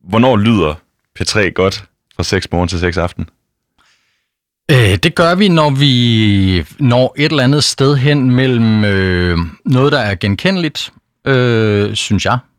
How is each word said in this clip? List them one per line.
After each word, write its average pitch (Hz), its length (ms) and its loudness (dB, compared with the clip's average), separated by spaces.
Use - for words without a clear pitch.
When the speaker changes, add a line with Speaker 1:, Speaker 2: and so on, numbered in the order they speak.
Speaker 1:
Hvornår 117 280 2
lyder 101 380 0
P - 60 -
tre 101 240 -2
godt 95 340 -2
fra 87 80 -6
seks - 280 -4
morgen 87 160 0
til 87 120 -4
seks 87 160 -2
aften? 87 300 -4
Speaker 2:
Øh, 110 320 2
det 165 120 -2
gør 170 200 2
vi, 202 140 2
når 156 220 2
vi 113 960 2
når 127 380 0
et 151 140 -2
eller 143 140 0
andet 139 200 2
sted 139 320 0
hen 135 340 0
mellem, 120 540 2
øh, 90 540 0
noget, 139 260 2
der 147 60 -2
er 104 160 -2
genkendeligt, 156 760 -4
øh, 110 680 0
synes 101 300 -2
jeg. 113 140 0